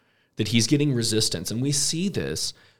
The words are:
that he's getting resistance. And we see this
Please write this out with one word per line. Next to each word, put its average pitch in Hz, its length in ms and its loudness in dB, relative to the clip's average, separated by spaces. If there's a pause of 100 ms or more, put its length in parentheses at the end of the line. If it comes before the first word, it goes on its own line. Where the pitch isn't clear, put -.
(360)
that 104 140 0
he's 110 180 4
getting 147 260 2
resistance. 110 580 0
And 113 100 -4
we 139 100 0
see 160 380 0
this 80 440 -4 (260)